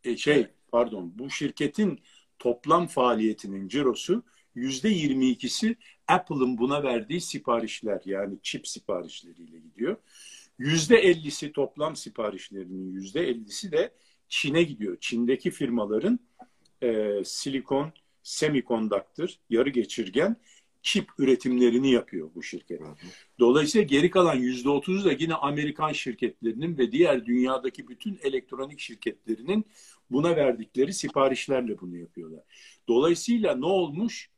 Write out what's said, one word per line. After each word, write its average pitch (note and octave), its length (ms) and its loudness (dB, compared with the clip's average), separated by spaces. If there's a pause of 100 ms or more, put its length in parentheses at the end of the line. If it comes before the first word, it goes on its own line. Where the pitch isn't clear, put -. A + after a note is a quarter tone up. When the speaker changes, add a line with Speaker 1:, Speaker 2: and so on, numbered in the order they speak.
Speaker 1:
e, A#2+ 120 -2
şey, D3 180 2
Speaker 2:
Evet. A#2+ 160 4 (220)
Speaker 1:
pardon, G#2+ 460 0
bu C3+ 120 -10
şirketin D3 680 -2 (380)
toplam D#3+ 480 2
faaliyetinin A2 800 -2
cirosu C#3 540 0 (320)
yüzde C3+ 340 -4
yirmi C3+ 400 2
ikisi E3+ 480 -2 (320)
Apple'ın C3+ 500 2
buna C#3+ 240 0
verdiği B2 380 -2
siparişler, A#2 840 -4
yani G2 380 -6
çip - 260 -8
siparişleriyle E2+ 920 -12
gidiyor. G#2+ 380 -6 (600)
Yüzde D#3 380 4
ellisi D#3+ 560 2
toplam D3 440 -4
siparişlerinin F#2+ 960 -8
yüzde G2 360 -4
ellisi G#3 440 -8
de E3+ 220 0 (340)
Çin'e D#3 340 0
gidiyor. G#2 380 -4
Çin'deki B2 500 0
firmaların, A#2+ 720 0 (640)
e, G#2+ 420 0
silikon, C#3 680 -4 (300)
semiconductor, B2 1040 -2 (220)
yarı A#2 180 4
geçirgen B2 680 0 (460)
çip - 360 -2
üretimlerini B2+ 720 4
yapıyor F2+ 440 0
bu E2 80 -12
şirket. E2+ 380 -12
Speaker 2:
Hı D#2 40 -16
hı. D2+ 120 -16 (420)
Speaker 1:
Dolayısıyla D#3 480 6
geri D3 240 4
kalan E3+ 240 4
yüzde B2+ 340 0
otuzu F#3 360 0
da E3 80 4
yine D#3+ 220 -2
Amerikan D3 580 -2
şirketlerinin B2 840 -4
ve A#2 140 2
diğer C#3 340 4
dünyadaki B2+ 640 0
bütün F3+ 340 -10
elektronik C3+ 580 -6
şirketlerinin A#2 840 -6 (460)
buna D#3 260 2
verdikleri C3 560 0
siparişlerle C3 880 0
bunu F2+ 160 -12
yapıyorlar. D#2+ 460 -16 (460)
Dolayısıyla E3+ 680 2
ne C3+ 100 -2
olmuş? F#3 720 -2